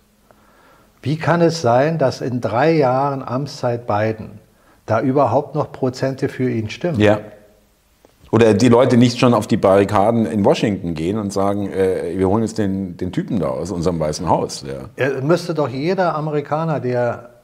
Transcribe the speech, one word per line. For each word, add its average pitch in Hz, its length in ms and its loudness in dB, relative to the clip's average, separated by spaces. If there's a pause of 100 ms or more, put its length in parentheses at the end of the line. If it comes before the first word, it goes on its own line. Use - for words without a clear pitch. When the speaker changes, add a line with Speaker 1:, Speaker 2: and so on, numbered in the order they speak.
(1000)
Speaker 1:
wie 143 160 -2
kann 160 240 0
es 165 200 2
sein, 135 360 2
dass 127 220 0
in 123 220 -4
drei 117 320 2
Jahren 135 520 0
Amtszeit 127 640 -6
Biden 107 440 -2 (540)
da 110 140 0
überhaupt 135 560 0
noch 143 160 -4
Prozente 131 560 -4
für 127 220 -2
ihn 113 200 -4
stimmen? 165 300 -4
Speaker 2:
Ja. 104 200 6 (1120)
Oder 113 220 6
die 101 160 4
Leute 123 280 6
nicht 123 200 4
schon 123 160 4
auf 107 140 0
die 113 100 0
Barrikaden 101 680 4
in 101 200 -2
Washington 101 480 0
gehen 85 240 -4
und 101 160 -6
sagen, 98 380 -2
äh, 87 440 0
wir 95 140 2
holen 113 140 2
jetzt 104 160 -4
den, 95 360 -4
den 92 160 -6
Typen - 280 -4
da 76 80 0
aus 69 240 -6
unserem 87 280 -2
Weißen 78 300 -4
Haus. - 380 -2
Ja. 67 360 -8
Speaker 1:
Ja, 135 180 -2
müsste 170 340 -2
doch 147 140 0
jeder 165 460 -2
Amerikaner, 151 640 -4
der 123 500 -2 (140)